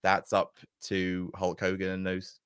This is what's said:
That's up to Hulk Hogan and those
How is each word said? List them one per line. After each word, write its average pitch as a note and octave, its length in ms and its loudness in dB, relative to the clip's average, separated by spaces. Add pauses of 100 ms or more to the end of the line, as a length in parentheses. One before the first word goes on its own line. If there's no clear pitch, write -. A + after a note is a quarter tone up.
That's F#2+ 320 2
up - 240 2 (240)
to F2+ 520 -2
Hulk F2+ 240 0
Hogan F#2+ 300 0
and F#2+ 180 -4
those F#2 400 -6